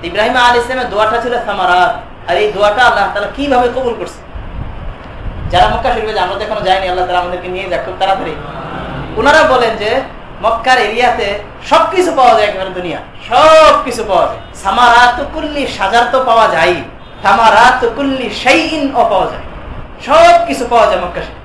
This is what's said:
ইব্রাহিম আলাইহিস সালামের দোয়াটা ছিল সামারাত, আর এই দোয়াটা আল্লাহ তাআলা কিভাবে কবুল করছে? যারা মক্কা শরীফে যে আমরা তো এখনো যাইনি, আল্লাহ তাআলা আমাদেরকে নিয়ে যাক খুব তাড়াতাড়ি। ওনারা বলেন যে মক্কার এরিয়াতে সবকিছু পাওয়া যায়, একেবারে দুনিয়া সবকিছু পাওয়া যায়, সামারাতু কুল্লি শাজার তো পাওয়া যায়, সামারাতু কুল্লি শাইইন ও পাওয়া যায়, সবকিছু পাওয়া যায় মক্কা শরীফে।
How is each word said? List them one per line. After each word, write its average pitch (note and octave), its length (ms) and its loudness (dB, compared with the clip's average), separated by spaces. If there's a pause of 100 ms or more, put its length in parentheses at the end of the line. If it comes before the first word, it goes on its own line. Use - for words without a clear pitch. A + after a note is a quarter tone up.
ইব্রাহিম G#3+ 280 -2
আলাইহিস A#3+ 300 4
সালামের B3+ 260 -4
দোয়াটা G#3+ 320 0
ছিল A#3+ 100 -2 (120)
সামারাত, F3+ 460 2 (360)
আর F3 140 0
এই G#3 140 0
দোয়াটা G#3 320 2
আল্লাহ G#3+ 240 0
তাআলা G3+ 240 -6
কিভাবে C4 400 0
কবুল B3 240 -2
করছে? - 200 -12 (1300)
যারা F#3 200 4
মক্কা A#3+ 200 -2
শরীফে G#3+ 240 -4
যে F#3+ 80 -2
আমরা G3 140 -4
তো G#3+ 80 -6
এখনো G#3 200 -6
যাইনি, F#3+ 220 0
আল্লাহ F3+ 180 -2
তাআলা F3+ 160 0
আমাদেরকে F3 320 -8
নিয়ে G3 180 -6
যাক E3 120 -4
খুব F#3 160 -10
তাড়াতাড়ি। F#3+ 340 -2 (880)
ওনারা D4 200 4 (120)
বলেন A#3 200 2 (100)
যে G#3+ 80 -2 (540)
মক্কার A#3 420 2
এরিয়াতে A#3 400 0 (440)
সবকিছু E4 480 2
পাওয়া B3+ 180 6
যায়, G#3+ 120 2
একেবারে F#3+ 300 -6
দুনিয়া E3+ 200 -6 (300)
সবকিছু C#4+ 800 6
পাওয়া E3+ 200 2
যায়, - 100 -10 (220)
সামারাতু A#3+ 600 4 (120)
কুল্লি D4 280 -6 (140)
শাজার A3+ 360 2
তো C4 60 2 (100)
পাওয়া A3+ 260 4
যায়, E3+ 220 2 (460)
সামারাতু A3+ 640 4 (100)
কুল্লি C4+ 300 -2 (160)
শাইইন D#4 420 0 (140)
ও - 20 2 (120)
পাওয়া F#3+ 200 0
যায়, - 120 -12 (640)
সবকিছু E4+ 640 4
পাওয়া A3+ 180 4
যায় F3+ 140 0
মক্কা F3 220 -8
শরীফে। - 180 -16